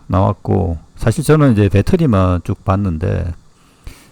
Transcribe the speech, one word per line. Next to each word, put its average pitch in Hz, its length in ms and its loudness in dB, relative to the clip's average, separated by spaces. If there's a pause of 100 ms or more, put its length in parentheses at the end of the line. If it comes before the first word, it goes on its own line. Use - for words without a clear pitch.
나왔고, 92 680 -2 (200)
사실 - 260 -2
저는 151 300 4
이제 101 160 2
배터리만 101 760 2
쭉 - 220 -8
봤는데, 95 680 -2 (800)